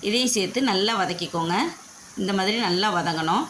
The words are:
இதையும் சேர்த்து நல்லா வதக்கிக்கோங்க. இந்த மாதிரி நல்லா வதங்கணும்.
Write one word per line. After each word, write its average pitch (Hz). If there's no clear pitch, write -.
இதையும் 240
சேர்த்து 208
நல்லா 208
வதக்கிக்கோங்க. 170
இந்த 196
மாதிரி 208
நல்லா 185
வதங்கணும். 165